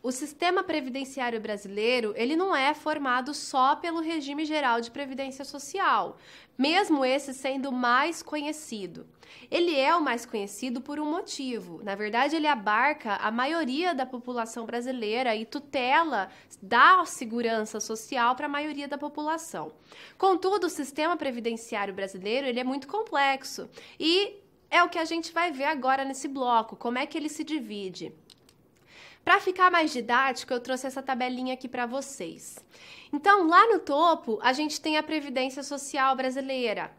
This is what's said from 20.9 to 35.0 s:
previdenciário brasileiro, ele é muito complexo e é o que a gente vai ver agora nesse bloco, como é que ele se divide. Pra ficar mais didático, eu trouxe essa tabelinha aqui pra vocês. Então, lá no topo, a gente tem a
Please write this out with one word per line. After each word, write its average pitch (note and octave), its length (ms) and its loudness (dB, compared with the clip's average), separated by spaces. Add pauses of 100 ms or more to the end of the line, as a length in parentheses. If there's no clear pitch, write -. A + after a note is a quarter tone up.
previdenciário A3+ 760 -4
brasileiro, G3 540 -4
ele B3 140 -2
é B3+ 40 -2
muito C4+ 220 -4
complexo C#4 840 -2 (300)
e F#4 420 2 (320)
é E4+ 100 8
o F4 60 6
que F4 100 -4
a E4 60 0
gente E4 300 -6
vai E4+ 180 0
ver C4 120 -4
agora C4+ 380 2
nesse C4+ 240 -6
bloco, B3 500 0
como A#3+ 200 -4
é C4 80 -2
que D4+ 140 -8
ele D4+ 100 -6
se D4+ 160 -8
divide. G#3 680 -8 (1120)
Pra F#4 160 6
ficar F#4 320 4
mais E4+ 220 4
didático, B3+ 580 0
eu C4 100 -2
trouxe B3+ 260 -4
essa C4 160 -8
tabelinha B3+ 500 -2
aqui C4 160 -8
pra B3 160 -4
vocês. A#3 720 -10 (560)
Então, G4 340 4
lá F#4 220 8
no G#4 120 6
topo, D4+ 600 2
a C4 120 4
gente D4+ 260 -4
tem D#4 160 0
a D4+ 60 2